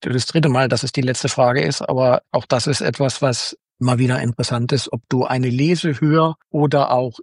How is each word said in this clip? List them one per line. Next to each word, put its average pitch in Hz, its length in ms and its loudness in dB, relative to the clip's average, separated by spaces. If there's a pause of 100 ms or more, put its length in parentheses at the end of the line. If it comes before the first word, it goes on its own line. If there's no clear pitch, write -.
das 123 260 -2
dritte 160 220 2
Mal, 131 200 2
dass 123 140 0
es 127 80 -4
die 139 100 -2
letzte 127 280 -2
Frage 127 320 2
ist, 156 200 -2
aber 127 400 0 (100)
auch - 140 -2
das 123 220 0
ist 143 140 -2
etwas, 135 400 -2
was - 360 -4 (220)
immer 123 200 2
wieder 127 220 2
interessant 120 500 -2
ist, 135 200 -2
ob 117 160 -6
du 127 180 0
eine 127 240 -2
Lese-, 151 520 0
Hör- 160 340 4 (140)
oder 143 420 2
auch 127 320 -2